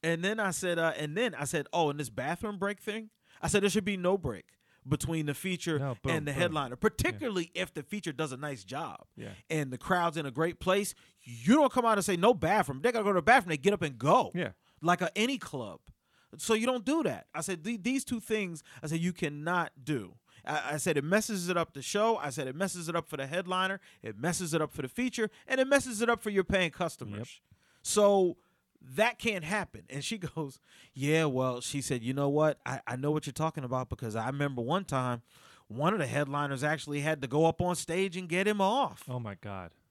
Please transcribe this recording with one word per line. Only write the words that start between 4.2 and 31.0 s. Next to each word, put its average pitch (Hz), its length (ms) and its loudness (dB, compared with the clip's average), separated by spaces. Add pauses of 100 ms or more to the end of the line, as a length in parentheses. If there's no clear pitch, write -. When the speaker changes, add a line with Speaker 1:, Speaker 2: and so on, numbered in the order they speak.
Speaker 1:
between 151 380 0
the 143 80 -2
feature 175 440 -2
Speaker 2:
No, 135 240 -2
boom, 131 140 -2
Speaker 1:
and 151 100 -2
the 147 60 -4
Speaker 2:
boom. 139 80 -2
Speaker 1:
headliner, 156 320 0
Speaker 2:
Yeah. 123 80 -10
Speaker 1:
particularly 214 720 0
if 175 200 -4
the 151 80 -6
feature 175 300 -6
does 139 200 -2
a 127 60 -8
nice 135 260 -8
job 131 400 -10 (120)
Speaker 2:
Yeah. 113 140 -12 (200)
Speaker 1:
and 151 200 -2
the 123 80 -6
crowd's 170 380 2
in 160 80 -4
a 139 60 -6
great 160 300 -2
place. 190 340 0 (280)
You 120 340 4
don't 294 160 8
come 247 120 2
out 220 140 6
and 180 60 0
say, 196 120 0
'No 196 160 6
bathroom.' 160 500 2
They 233 80 4
gotta 226 140 0
go 202 80 2
to 185 60 4
the 165 40 0
bathroom. 208 280 6
They 151 80 0
get 185 160 4
up 202 80 -2
and 139 160 -4
go. 175 360 4
Speaker 2:
Yeah. 139 180 -2 (280)
Speaker 1:
Like 175 220 2
a, 170 140 -2
any 240 220 0
club." 113 420 -10 (560)
So 220 180 0
you 220 120 2
don't 247 180 0
do 302 200 2
that. 131 300 -2
I 160 60 -6
said, 170 240 -6
"The-, 226 140 -4
these 247 260 -2
two 233 160 -6
things," 196 420 -4 (200)
I 160 40 -8
said, 165 140 -2
"you 175 120 0
cannot 160 600 -2 (100)
do." 117 320 -4 (300)
I, 147 300 -2
I - 20 -2
said, 151 200 0
"It 139 80 0
messes 190 440 0
it 180 80 0
up 165 160 -2
the 139 100 -12
show." 220 360 2
I 143 120 -4
said, 131 160 -4
"It 131 80 -6
messes 175 340 -4
it 170 80 -4
up 165 120 -4
for 156 80 -10
the 135 100 -4
headliner. 185 540 -2 (220)
It 107 160 -8
messes 170 360 -2
it 160 60 4
up 151 120 -2
for 147 100 -8
the 131 60 -6
feature. 233 420 -2 (160)
And 262 140 0
it 262 60 6
messes 254 360 2
it 226 80 2
up 233 120 2
for 220 80 -2
your 190 140 4
paying 185 260 2
customers." 117 480 -6
Speaker 2:
Yep. 110 80 -8 (560)
Speaker 1:
So 202 540 6 (440)
that 208 380 0
can't 208 260 -2
happen. 175 440 -4
And 139 160 -8
she 226 140 -4
<laughs> 175 180 -8
goes, 143 240 -8 (340)
"Yeah, 151 300 2